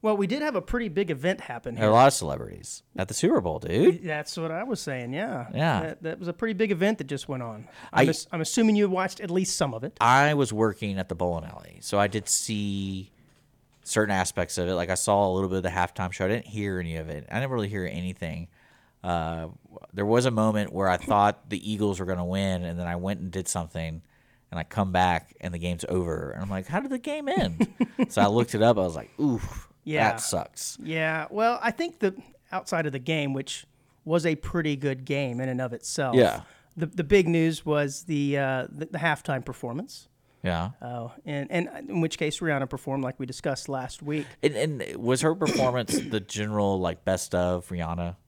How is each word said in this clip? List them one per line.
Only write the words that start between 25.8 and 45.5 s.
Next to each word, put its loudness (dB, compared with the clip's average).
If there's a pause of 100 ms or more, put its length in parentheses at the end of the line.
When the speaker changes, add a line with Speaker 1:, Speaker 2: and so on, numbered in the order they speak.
Speaker 2:
over. -2
And -8
I'm -8
like, -6
"How -2
did -6
the -4
game -6
end?" 0 (220)
Speaker 1:
<laughs> 0
Speaker 2:
So 2
I 8
looked 2
it 4
up. 8
I 2
was 0
like, -10 (100)
"Oof, -2 (160)
Speaker 1:
Yeah. 2
Speaker 2:
that -2
sucks." -6
Speaker 1:
Yeah. -2
Well, 2
I 0
think -4
the, 0 (360)
outside -2
of -2
the -6
game, -2
which -6 (400)
was 2
a 4
pretty -2
good -2
game -2
in -2
and -2
of -4
itself, -2
Speaker 2:
Yeah. 6 (360)
Speaker 1:
the, 0
the -4
big 6
news 2
was 0
the, 0
uh, 0
the, -10
the -8
halftime -2
performance. -10 (360)
Speaker 2:
Yeah. -2 (100)
Speaker 1:
Oh, -10 (140)
and, -6
and -2 (200)
in -2
which -2
case -2
Rihanna 0
performed -4
like -6
we -6
discussed -6
last -8
week. -4 (160)
Speaker 2:
And, 2
and -4
was 2
her 4
performance 0